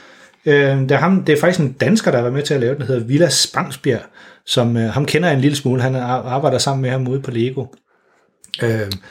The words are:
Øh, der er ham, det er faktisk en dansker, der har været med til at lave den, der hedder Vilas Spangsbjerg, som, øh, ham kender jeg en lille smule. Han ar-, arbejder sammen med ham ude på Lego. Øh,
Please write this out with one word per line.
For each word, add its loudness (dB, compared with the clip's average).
Øh, 4
der 4
er 2
ham, 2
det 2
er 2
faktisk 2
en 0
dansker, 2
der 2
har 0
været -2
med -2
til -2
at 0
lave 0
den, -6
der -4
hedder -2
Vilas 2
Spangsbjerg, -2
som, 0
øh, 2
ham -2
kender 0
jeg 2
en 0
lille 2
smule. 0
Han 0
ar-, -4
arbejder 0
sammen -2
med -2
ham -2
ude -2
på -8
Lego. -2
Øh, 0